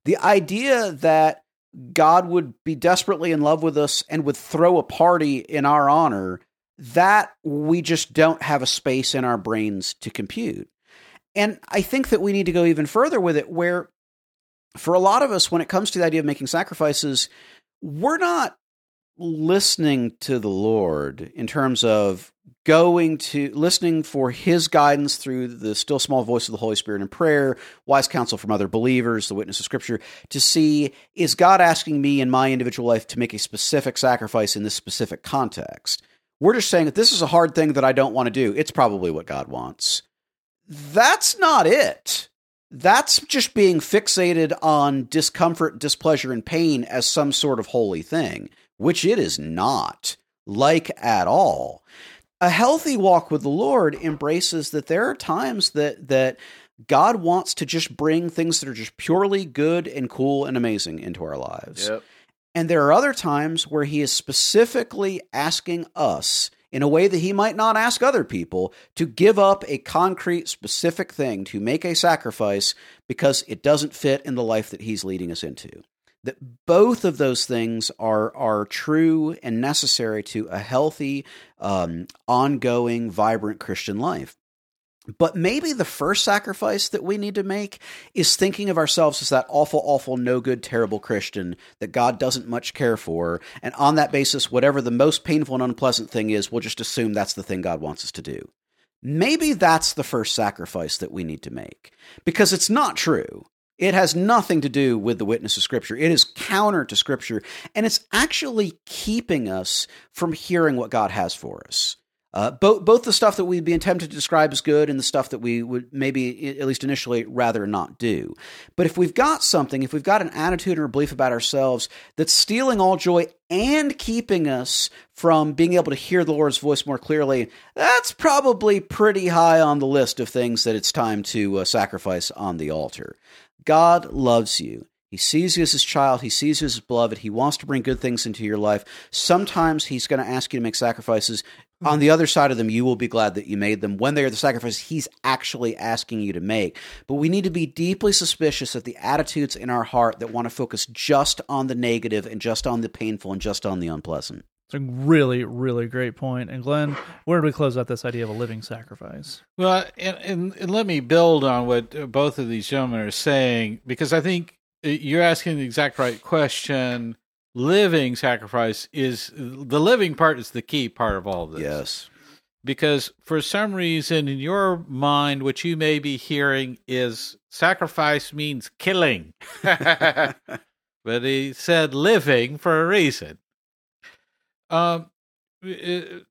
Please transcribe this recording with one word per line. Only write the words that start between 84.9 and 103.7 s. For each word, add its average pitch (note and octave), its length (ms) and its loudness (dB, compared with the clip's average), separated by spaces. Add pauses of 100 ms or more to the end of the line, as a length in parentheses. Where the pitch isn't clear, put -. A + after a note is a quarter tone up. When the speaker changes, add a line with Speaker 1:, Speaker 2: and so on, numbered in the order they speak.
Speaker 1:
But E3+ 180 2
maybe B3 380 -2
the A3 120 -2
first - 380 -2
sacrifice G3+ 640 -2
that - 140 -6
we G3 140 -2
need G3+ 180 -6
to G3+ 80 -2
make G3 360 -6 (340)
is E3+ 220 2
thinking G3 340 0
of E3 80 -2
ourselves D#3 440 2
as C#3 80 -4
that C3 200 2
awful, D3 340 2
awful, C3+ 340 0
no B2 220 0
good, B2+ 220 -2
terrible G#2+ 380 -2
Christian F#2+ 560 -6 (240)
that G2+ 120 -8
God A#2+ 280 0
doesn't B2+ 280 -4
much A#2+ 260 -8
care A#2 240 0
for. E2+ 440 -4 (220)
And - 120 -8
on C#3+ 200 4
that D3 160 2
basis, C#3 400 0
whatever C3+ 300 2
the A#2+ 100 -2
most C3+ 320 2
painful D3+ 320 -2
and B2+ 80 -2
unpleasant A#2+ 460 -2
thing G#2+ 200 -2
is, G#2 220 -2
we'll A#2 80 -2
just A2+ 220 -8
assume A2 320 -2
that's G2+ 200 -2
the G2 100 -10
thing F#2 180 -6
God E2+ 200 -4
wants D2+ 220 -10
us - 100 -12
to - 80 -12
do. - 300 -12 (500)
Maybe C4 520 0
that's E3 400 2
the C#3+ 100 -4
first - 320 -2
sacrifice F#2 640 -4
that - 140 -10
we F#2 120 -8
need D2+ 200 -8
to - 100 -12
make, - 400 -16 (320)
because F3 260 4
it's F#3 180 0
not B3 280 0
true. - 480 -2 (320)